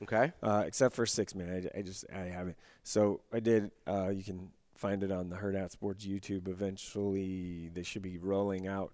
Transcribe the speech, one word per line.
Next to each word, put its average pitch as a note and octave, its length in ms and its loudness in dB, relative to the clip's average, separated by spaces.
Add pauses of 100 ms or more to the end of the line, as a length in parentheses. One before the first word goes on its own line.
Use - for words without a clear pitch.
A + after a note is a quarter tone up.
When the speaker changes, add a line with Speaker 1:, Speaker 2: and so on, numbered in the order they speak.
Speaker 1:
Okay. A2+ 300 4 (100)
Speaker 2:
uh, G#2 240 4
except B2 280 4
for A#2 100 4
six - 300 0
man. F#2 400 -4
I, G2+ 60 -4
I - 20 -4
just, F#2+ 280 -8
I F#2+ 100 -6
haven't. F2+ 360 -4 (260)
So G#2 380 4 (100)
I A2+ 100 0
did. A2 300 4 (160)
Uh, F#2+ 220 0
you G2 160 -2
can F#2 260 -10 (240)
find G2 280 0
it F#2+ 100 0
on F2+ 160 -2
the F2 80 -6
Herd G2 180 0
Out F#2+ 160 -2
Sports G2+ 360 -6
YouTube. G2 420 -4
Eventually, F#2+ 1300 -2
they F2+ 80 -4
should G2+ 180 -6
be F#2 160 -6
rolling G2 500 0
out G2 280 -2